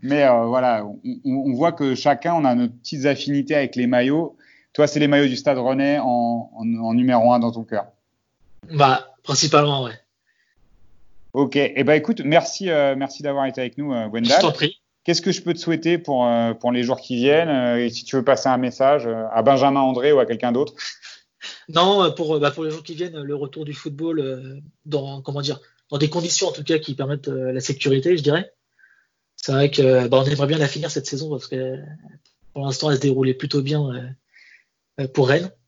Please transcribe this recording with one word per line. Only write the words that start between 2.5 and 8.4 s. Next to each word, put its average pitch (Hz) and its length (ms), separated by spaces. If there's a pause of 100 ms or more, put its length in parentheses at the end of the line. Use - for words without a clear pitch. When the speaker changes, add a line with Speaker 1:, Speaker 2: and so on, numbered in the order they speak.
Speaker 1:
nos 120 140
petites 131 360
affinités 143 500
avec 135 200
les 123 120
maillots. 135 500 (360)
Toi, 151 140
c'est 151 120
les 147 80
maillots 143 200
du 127 80
Stade 135 220
Rennais 135 420
en, 120 540
en, 113 300
en 113 100
numéro 120 400
un 123 60
dans 117 120
ton 113 120
cœur. 107 220 (880)